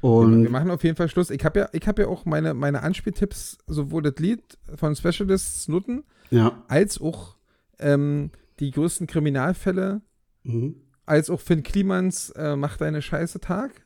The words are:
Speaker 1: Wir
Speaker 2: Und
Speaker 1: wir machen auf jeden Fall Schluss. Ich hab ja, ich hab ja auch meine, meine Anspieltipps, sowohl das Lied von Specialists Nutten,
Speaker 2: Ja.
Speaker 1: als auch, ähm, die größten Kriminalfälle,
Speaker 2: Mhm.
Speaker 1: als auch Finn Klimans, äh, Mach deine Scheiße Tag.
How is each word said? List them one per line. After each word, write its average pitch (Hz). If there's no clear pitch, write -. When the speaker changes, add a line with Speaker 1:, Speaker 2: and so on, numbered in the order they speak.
Speaker 1:
Wir 131
Speaker 2:
Und 113
Speaker 1:
wir 113
machen 143
auf 175
jeden 165
Fall 165
Schluss. 180
Ich 139
hab 156
ja, 202
ich 165
hab 208
ja 208
auch -
meine, 160
meine 143
Anspieltipps, -
sowohl 151
das 147
Lied 202
von 151
Specialists 190
Nutten, 196
Speaker 2:
Ja. 117
Speaker 1:
als 185
auch, -
ähm, 143
die 143
größten 165
Kriminalfälle, 185
Speaker 2:
Mhm. 120
Speaker 1:
als 151
auch 185
Finn 165
Klimans, 185
äh, 147
Mach 143
deine 151
Scheiße 165
Tag. 214